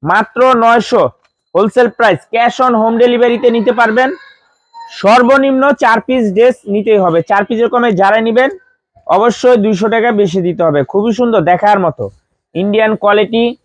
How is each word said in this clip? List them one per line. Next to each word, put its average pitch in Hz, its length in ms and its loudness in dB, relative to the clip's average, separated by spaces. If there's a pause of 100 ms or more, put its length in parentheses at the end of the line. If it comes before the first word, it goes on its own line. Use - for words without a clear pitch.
মাত্র 202 360 -4 (240)
নয়শো 233 400 2 (520)
হোলসেল 220 320 0 (100)
প্রাইস, 226 220 0 (140)
cash 233 320 0
on 247 160 0
home 226 220 -2
ডেলিভারিতে 240 520 0
নিতে 233 240 0
পারবেন। 233 300 0 (920)
সর্বনিম্ন 262 640 2 (200)
চার 226 220 2
পিস 254 180 -2 (120)
ড্রেস 240 200 2 (180)
নিতেই 208 300 0
হবে, 170 160 0 (100)
চার 202 180 2
পিসের 233 260 -2
কমে 240 160 0 (120)
যারা 202 260 2
নিবেন 233 220 0 (580)
অবশ্যই 240 560 2
দুইশো 208 300 -2
টাকা 226 160 0 (120)
বেশি 190 260 0
দিতে 170 200 -4
হবে। 147 120 0 (120)
খুবই 202 280 0
সুন্দর, 226 220 0 (100)
দেখার 202 340 2
মতো 143 180 -6 (520)
ইন্ডিয়ান 208 360 -2 (100)
কোয়ালিটি 208 420 0 (220)